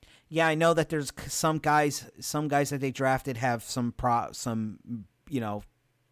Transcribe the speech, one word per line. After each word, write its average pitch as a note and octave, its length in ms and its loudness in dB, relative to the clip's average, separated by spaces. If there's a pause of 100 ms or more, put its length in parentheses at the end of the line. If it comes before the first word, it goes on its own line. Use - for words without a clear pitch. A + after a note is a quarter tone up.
(280)
Yeah, D#3+ 180 2
I D#3+ 80 4
know E3 200 6
that D#3+ 140 2
there's D3 200 -2
c-, - 220 -12
some D#3+ 280 0
guys, D3 500 2 (120)
some D3+ 260 -4
guys C#3+ 240 2
that C#3+ 100 -4
they C3+ 120 -2
drafted C3 460 0
have A#2+ 260 0
some A#2+ 260 -2
pro-, A#2 400 0
some, A2 760 -6 (220)
you C#3 120 -2
know, G#2 240 -6 (480)